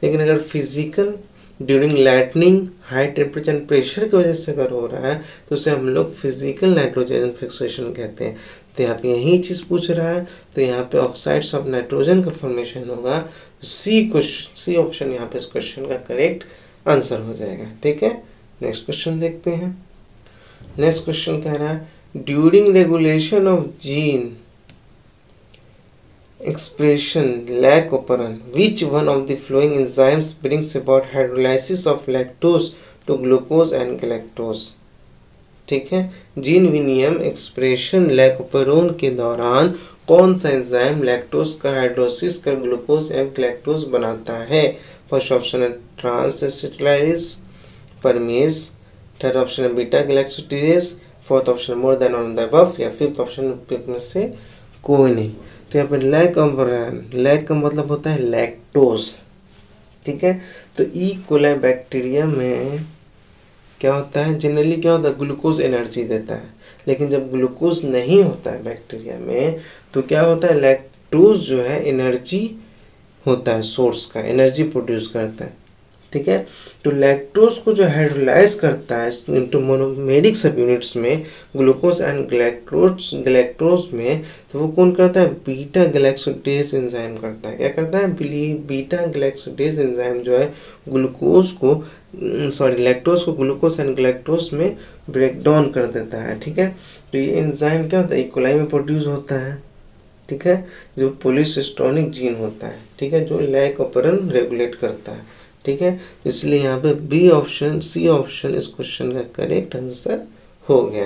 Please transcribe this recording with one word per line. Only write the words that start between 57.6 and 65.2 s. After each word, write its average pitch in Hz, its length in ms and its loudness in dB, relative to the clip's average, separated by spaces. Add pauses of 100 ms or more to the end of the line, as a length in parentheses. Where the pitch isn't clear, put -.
होता 147 200 -4
है 143 120 -2
लैक्टोज। 117 880 0 (960)
ठीक 147 180 -6
है, 185 160 2 (360)
तो 131 80 2 (120)
ई 185 140 0 (180)
coli 147 260 4
bacteria 127 720 -2
में 135 580 -2 (960)
क्या 135 140 2
होता 143 300 -2
है, 156 160 -2
generally 156 420 0
क्या 165 100 4
होता 160 160 2
है, 131 100 -2
glucose 143 420 -2